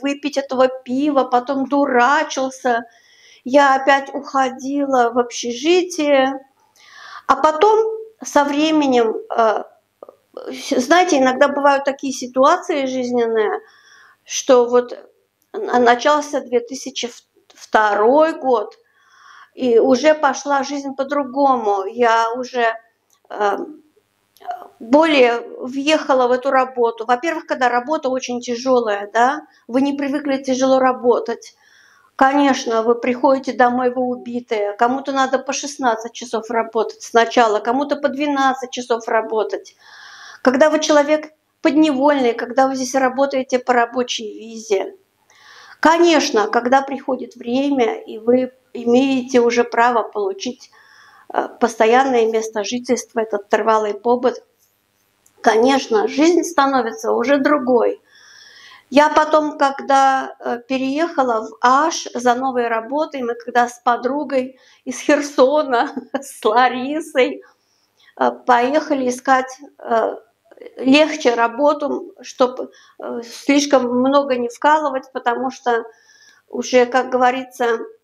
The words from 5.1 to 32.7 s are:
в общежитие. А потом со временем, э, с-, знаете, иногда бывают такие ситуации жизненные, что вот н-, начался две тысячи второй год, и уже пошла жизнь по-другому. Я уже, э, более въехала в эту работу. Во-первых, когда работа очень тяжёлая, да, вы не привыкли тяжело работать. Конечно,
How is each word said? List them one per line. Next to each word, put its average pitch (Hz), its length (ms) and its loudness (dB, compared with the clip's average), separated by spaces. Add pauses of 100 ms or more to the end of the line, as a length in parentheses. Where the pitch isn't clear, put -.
в 240 80 -4
общежитие. 269 1300 0 (800)
А 269 100 2
потом 311 640 2 (240)
со 285 220 2
временем, 285 680 2 (220)
э, 226 280 0 (880)
с-, 262 280 -4
знаете, 320 380 4
иногда 262 300 4
бывают 277 360 2
такие 277 280 -4
ситуации 277 720 0
жизненные, 247 760 -2 (640)
что 247 420 2
вот 247 260 0 (600)
н-, 226 280 -2
начался 285 600 2
две 240 200 -2
тысячи 254 500 -10 (460)
второй 226 760 2
год, 240 440 -4 (760)
и 240 240 2
уже 269 360 4
пошла 285 480 -2
жизнь 277 320 -8
по-другому. 254 920 -2
Я 226 460 0
уже, 240 440 -4 (540)
э, 202 280 -2 (1200)
более 254 640 4 (180)
въехала 277 680 0
в 240 40 2
эту 254 180 -2
работу. 240 560 0
Во-первых, 277 400 -2
когда 254 220 0
работа 262 420 -2
очень 247 300 -6
тяжёлая, 233 720 -2
да, 262 340 0 (200)
вы 240 140 0
не 285 140 0
привыкли 277 480 -4
тяжело 262 360 2
работать. 247 800 0 (600)
Конечно, 269 680 2